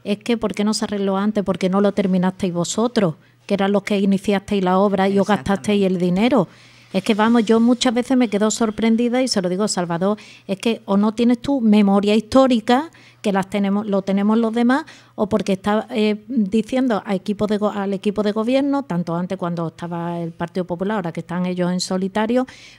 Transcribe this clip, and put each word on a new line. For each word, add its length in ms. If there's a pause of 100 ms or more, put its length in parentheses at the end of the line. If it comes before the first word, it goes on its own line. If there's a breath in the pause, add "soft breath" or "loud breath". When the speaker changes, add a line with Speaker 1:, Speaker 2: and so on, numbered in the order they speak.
Speaker 1:
es 140
que 180
¿por 160
qué 100
no 120
se 100
arregló 320
antes? 260
¿Por 160
qué 120
no 100
lo 120
terminasteis 600
vosotros? 640 (320 soft breath)
Que 80
eran 180
los 100
que 160
iniciasteis 640
la 140
obra 320
y 100
os 80
gastasteis 560
Speaker 2:
Exactamente. 220
Speaker 1:
el 100
dinero. 340 (440 soft breath)
Es 100
que, 120
vamos, 300
yo 160
muchas 320
veces 240
me 120
quedo 220
sorprendida 720
y 80
se 140
lo 60
digo 160
a 40
Salvador, 500 (280 loud breath)
es 120
que 260
o 120
no 160
tienes 280
tú 200
memoria 540
histórica, 760 (300 soft breath)
que 120
las 180
tenemos, 360
lo 160
tenemos 360
los 160
demás, 300 (320 loud breath)
o 120
porque 260
está, 360
eh, 380
diciendo 760
a 120
equipo 320
de 100
go-, 140
al 200
equipo 300
de 80
gobierno, 540
tanto 320
antes 200
cuando 300
estaba 540
el 100
Partido 340
Popular, 320
ahora 160
que 80
están 240
ellos 280
en 80
solitario, 680 (320 loud breath)